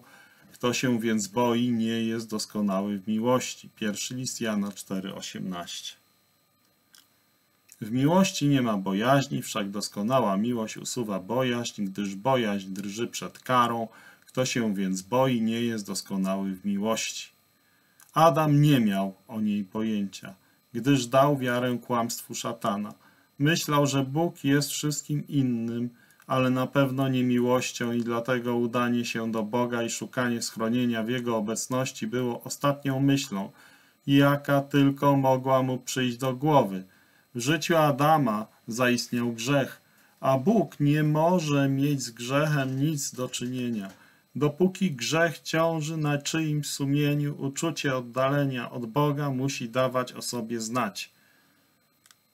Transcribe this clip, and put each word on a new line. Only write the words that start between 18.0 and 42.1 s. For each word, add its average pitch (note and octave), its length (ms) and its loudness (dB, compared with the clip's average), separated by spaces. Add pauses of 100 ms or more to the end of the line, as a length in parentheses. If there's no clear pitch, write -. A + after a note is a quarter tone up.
Adam D3+ 480 6
nie D3 180 8
miał G2 340 2 (140)
o A2 120 -6
niej G#2 240 0
pojęcia, G#2 680 -6 (380)
gdyż A#2+ 340 2
dał C3+ 300 4
wiarę B2 460 0
kłamstwu A#2 520 -4
szatana. G#2+ 600 -4 (440)
Myślał, D3 480 2
że C3+ 180 2
Bóg D#3 400 -2
jest C#3+ 260 2
wszystkim D3 580 -4
innym, A#2+ 600 0 (360)
ale C3 240 2
na B2+ 160 0
pewno C3+ 420 0
nie B2+ 160 2
miłością B2 680 2
i A#2+ 100 0
dlatego A#2+ 540 -2
udanie A#2+ 480 0
się A2+ 260 -4
do A2 120 0
Boga A#2+ 400 0
i A2+ 80 -4
szukanie A#2 520 -4
schronienia A#2 600 0
w A2 60 -4
Jego A#2+ 280 -2
obecności A2+ 720 -4
było A#2+ 360 -2
ostatnią C#3 580 -2
myślą, C3+ 500 0 (560)
jaka C#3+ 540 4
tylko C#3 560 4
mogła C3 460 4
mu B2+ 160 0
przyjść B2 380 -2
do C3 180 -2
głowy. B2 500 2 (500)
W B2 60 -6
życiu D#3 360 2
Adama C#3+ 720 4 (220)
zaistniał A#2+ 640 0
grzech, A2+ 480 -2 (400)
a C3+ 180 2
Bóg F#3 420 2
nie D3 220 4
może D3+ 680 2
mieć C#3 340 0
z A#2 80 -8